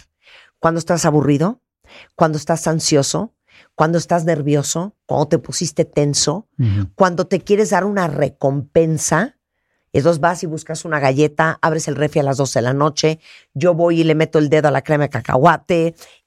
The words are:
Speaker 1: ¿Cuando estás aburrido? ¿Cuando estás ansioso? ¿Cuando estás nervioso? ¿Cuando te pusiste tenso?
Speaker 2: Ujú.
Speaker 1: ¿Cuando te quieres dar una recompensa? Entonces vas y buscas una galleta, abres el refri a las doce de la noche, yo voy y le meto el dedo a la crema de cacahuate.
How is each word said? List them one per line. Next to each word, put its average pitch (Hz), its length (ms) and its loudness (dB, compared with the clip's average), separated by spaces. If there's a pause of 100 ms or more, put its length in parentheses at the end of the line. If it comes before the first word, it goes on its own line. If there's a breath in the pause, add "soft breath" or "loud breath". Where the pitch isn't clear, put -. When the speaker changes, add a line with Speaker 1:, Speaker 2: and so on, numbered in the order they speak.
(600 soft breath)
Speaker 1:
¿Cuando 165 200 0
estás 165 260 -2
aburrido? 147 560 2 (540 loud breath)
¿Cuando 156 220 0
estás 165 300 -4
ansioso? 160 680 0 (400 soft breath)
¿Cuando 165 220 0
estás 165 280 -2
nervioso? 147 720 -2 (100)
¿Cuando 143 220 -2
te 165 120 0
pusiste - 460 -4
tenso? 147 600 -2 (100)
Speaker 2:
Ujú. 101 380 0
Speaker 1:
¿Cuando 180 320 0
te 185 140 -2
quieres 208 300 0
dar 185 140 0
una 202 220 -2
recompensa? 147 1300 -2 (540)
Entonces 156 280 2
vas 170 220 -2
y 185 60 -8
buscas 160 380 -10
una 156 140 -4
galleta, 147 600 0
abres 160 260 -2
el 143 80 -6
refri 151 240 -2
a 143 40 0
las 135 140 -2
doce 135 220 -2
de 113 40 0
la 127 100 -2
noche, 156 460 -2 (340 loud breath)
yo 170 220 0
voy 170 260 2
y - 20 4
le 156 120 2
meto 156 240 2
el 147 100 2
dedo 151 180 2
a 143 40 2
la 135 100 0
crema 147 220 0
de 135 80 -2
cacahuate. 160 840 0 (340 loud breath)